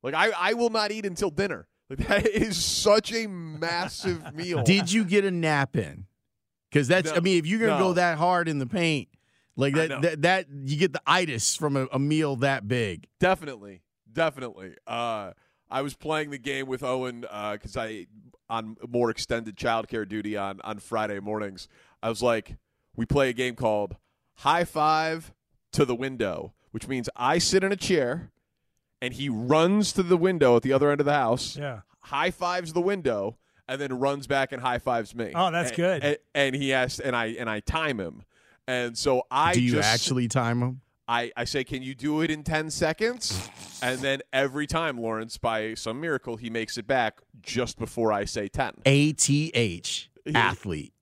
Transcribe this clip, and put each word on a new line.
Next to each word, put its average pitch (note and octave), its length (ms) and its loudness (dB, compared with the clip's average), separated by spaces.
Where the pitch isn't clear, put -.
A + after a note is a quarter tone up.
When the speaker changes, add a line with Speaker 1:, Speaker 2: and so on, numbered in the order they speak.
Speaker 1:
Like, C3+ 120 -4
I, F#3+ 220 4
I F#3 180 2
will A#3 160 2
not G#3+ 200 0
eat G#3+ 160 -4
until F3+ 240 -2
dinner. D3+ 380 -4
Like, C3+ 100 -10
<laughs> - 100 -2
that G3+ 180 4
is G#3 360 0
such G#3+ 500 4
a A3+ 140 -2
massive E3+ 1080 -6
Speaker 2:
<laughs> - 0 -
Speaker 1:
meal. E3 300 -2
Speaker 3:
Did F3+ 280 4
you A3 120 4
get G3 200 2
a G3 60 0
nap D#3 460 0
in? F#2 300 -6
'Cause C#3+ 160 4
that's, E3+ 220 4
Speaker 1:
No. D#3 80 0
Speaker 3:
I - 20 4
mean, F3+ 180 4
if D#3 80 0
you're G#3 140 0
gonna A3 180 4
Speaker 1:
No. F#3+ 100 4
Speaker 3:
go F3+ 60 2
that F3 220 2
hard E3+ 320 2
in D3 100 0
the C3 80 -2
paint, D#3+ 420 0
like, C#3 180 2
Speaker 1:
I D#3 40 4
Speaker 3:
that, D#3+ 120 2
Speaker 1:
know. C3 100 -4
Speaker 3:
that, D#3 220 0
that, F#3 240 2
you C#3+ 140 -2
get E3+ 160 2
the - 120 -6
itis D3+ 480 2
from C#3+ 220 0
a, C3 160 0
a C3+ 60 0
meal D3 380 0
that B2+ 300 0
big. G#2+ 400 -2
Speaker 1:
Definitely. A#2 640 -2
Definitely. B2 640 -4
Uh, A2+ 460 -6
I C3+ 120 -2
was C#3+ 120 -6
playing D3+ 360 -4
the C#3 80 -10
game C3+ 280 -6
with C3 160 -4
Owen, B2+ 480 -4
uh, G#2 280 -6
'cause G#2+ 180 -12
I, A2 300 -8
on A2+ 280 -6
more A#2+ 220 2
extended A2+ 460 -4
childcare A2+ 520 -2
duty G#2 280 -4
on, G2 280 -6
on G#2 140 -10
Friday G#2 420 -4
mornings. G#2 480 -6
I A2+ 60 -2
was A2 140 -4
like, A#2 340 0
we A#2 100 -2
play C3+ 220 4
a B2 60 0
game B2 200 -2
called G#2+ 420 0
High E3+ 260 4
Five D#3+ 680 0
to C#3+ 120 4
the B2 100 0
Window, A#2 580 -4
which - 180 -10
means B2+ 280 -4
I C3+ 220 2
sit F#3 260 4
in G3 80 0
a G3+ 40 0
chair D3+ 540 0
and B2 140 -6
he C#3 140 -4
runs D#3 680 4
to G3 80 2
the F3 160 6
window D#3+ 380 6
at A2+ 60 6
the C3 100 2
other C#3+ 180 6
end D3 100 2
of C#3+ 60 4
the D3 80 4
house, B2 420 0
Speaker 2:
Yeah. C3+ 240 -8
Speaker 1:
high D3+ 300 -2
fives F3 420 -4
the F3 100 2
window, B2+ 560 -2
and C3+ 140 -6
then C3 180 -4
runs C#3 280 0
back C#3 260 0
and B2 80 -8
high B2+ 180 -2
fives A2+ 360 -2
me. A2+ 200 -6
Speaker 2:
Oh, F3+ 160 2
that's D#3+ 200 -2
Speaker 1:
And, A2+ 60 -6
Speaker 2:
good. E3+ 280 0
Speaker 1:
and, D3 120 2
and C3+ 220 2
he C#3 180 0
asks, B2+ 260 0
and B2 160 -2
I, A#2 120 0
and A#2 200 -6
I G#2+ 120 -4
time D3+ 380 -2
him. E2+ 240 -8
And B2 300 -2
so B2+ 320 2
I D#3+ 240 4
Speaker 3:
Do B2 80 4
you B2 100 4
Speaker 1:
just G#2+ 160 2
Speaker 3:
actually B2 400 2
time A#2+ 340 0
him? B2+ 180 -2
Speaker 1:
I, A#2+ 280 0
I A#2+ 80 -4
say, C3 200 -2
"Can C3 180 -6
you C3 140 -10
do D3+ 260 -2
it D#3+ 80 0
in D3+ 140 -6
ten D#3 260 -2
seconds?" D#3+ 800 -2
And B2+ 160 0
then C3+ 220 -2
every C#3 360 0
time, D#3+ 300 -2
Lawrence, A2+ 380 -4
by A2 380 -2
some A2+ 260 -8
miracle, C3+ 360 -4
he A#2 120 -10
makes A2+ 300 -6
it A2 80 -10
back B2 340 0
just - 340 -2
before A2+ 360 0
I G2+ 120 0
say G2+ 220 -4
ten. A#2+ 280 -4
Speaker 3:
A C#3+ 260 6
T D3 400 2
H, - 580 -4
Speaker 1:
Yeah. D3 140 0
Speaker 3:
athlete. F2+ 640 -2